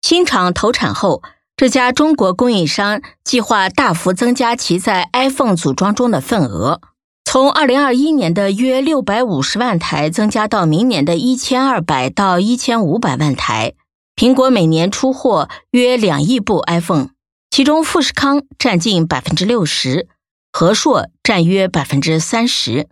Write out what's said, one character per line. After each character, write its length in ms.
新 240
厂 260
投 200
产 200
后， 300
这 140
家 220
中 240
国 180
供 180
应 140
商 340
计 160
划 300
大 240
幅 180
增 220
加 220
其 240
在 340
iPhone 420
组 160
装 220
中 160
的 100
份 260
额， 360
从 280
二 160
零 120
二 140
一 180
年 220
的 160
约 320
六 180
百 220
五 180
十 200
万 180
台 320
增 180
加 200
到 180
明 220
年 180
的 100
一 200
千 280
二 160
百 300
到 300
一 180
千 240
五 160
百 200
万 180
台。 380
苹 180
果 160
每 160
年 240
出 240
货 340
约 260
两 280
亿 160
部 260
iPhone， 440
其 120
中 200
富 180
士 120
康 280
占 220
近 260
百 160
分 140
之 100
六 180
十， 440
和 220
硕 360
占 220
约 240
百 160
分 160
之 200
三 280
十。 440